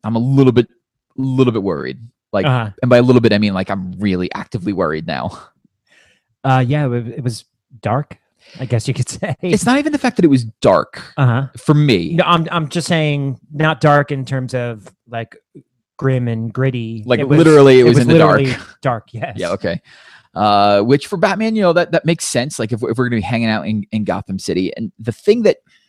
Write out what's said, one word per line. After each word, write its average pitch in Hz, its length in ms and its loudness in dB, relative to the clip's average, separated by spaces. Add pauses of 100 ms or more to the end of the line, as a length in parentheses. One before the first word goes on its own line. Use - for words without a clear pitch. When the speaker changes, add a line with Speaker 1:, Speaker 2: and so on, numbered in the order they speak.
Speaker 1:
I'm 113 140 -4
a - 20 -2
little 135 320 4
bit, 120 160 2 (480)
little 131 380 0
bit 104 100 -4
worried. 71 360 -6 (380)
Like, 95 80 -2
Speaker 2:
Uh-huh. 123 240 -2 (140)
Speaker 1:
and 120 60 -2
by 123 80 6
a 120 40 6
little 123 200 4
bit, 110 120 2
I 104 60 2
mean, 104 160 0
like, 92 160 -4
I'm 92 220 -8
really 92 400 -4
actively 101 400 -8
worried 80 340 -4
now. 71 180 -6 (1160)
Speaker 2:
Uh, 131 220 2
yeah, 147 280 -2
it, 120 140 -6
it 120 160 -12
was 117 220 -8 (360)
dark, 120 360 -4 (420)
I 135 60 -8
guess 117 220 -2
you 135 60 -2
could - 160 -4
<laughs> - 80 -14
say. 170 240 -6
Speaker 1:
It's 180 240 -2
not 254 140 2
even 302 120 -4
the 294 60 -4
fact - 200 -4
that 180 80 2
it 151 40 4
was 131 140 2 (180)
dark - 560 0
Speaker 2:
Uh-huh. 131 300 0 (100)
Speaker 1:
for - 160 0
me. 139 400 2
Speaker 2:
No, 165 120 0
I'm, 165 260 0
I'm 160 180 -4
just - 180 -6
saying 147 520 -2 (120)
not 156 300 -2
dark 147 300 2
in 135 120 -6
terms 127 300 -6
of, 120 400 -8 (140)
like, 113 280 -12 (600)
grim 131 300 -2
and 113 260 -6
gritty. 117 540 -4
Speaker 1:
Like, 123 120 2
Speaker 2:
It - 80 -2
was, 147 120 4
Speaker 1:
literally, 143 400 8
it - 20 8
Speaker 2:
it - 40 6
Speaker 1:
was 120 100 6
Speaker 2:
was 123 100 6
Speaker 1:
in 156 80 4
the 165 60 8
dark. 139 220 4
Speaker 2:
literally 127 220 -4 (180)
dark, - 320 -6
yes. 120 260 -10
Speaker 1:
Yeah, 87 140 -4
okay. 87 280 -6 (540)
Uh, 101 460 2
which 131 260 0
for - 100 -6
Batman, 208 380 -2
you 214 80 0
know, 175 100 2
that, 170 180 0
that 165 140 -2
makes 165 200 -2
sense. 135 340 -4
Like, 110 120 -4
if, 113 120 -4
if 110 140 -4
we're 123 120 0
gonna 117 80 -2
be 107 40 -2
hanging 117 280 -4
out 107 160 -4
in, 104 260 -4
in 110 120 -4
Gotham 95 340 -6
City. 92 400 -4
And 107 220 -10
the 110 120 -8
thing 226 300 0
that, 208 160 2 (320)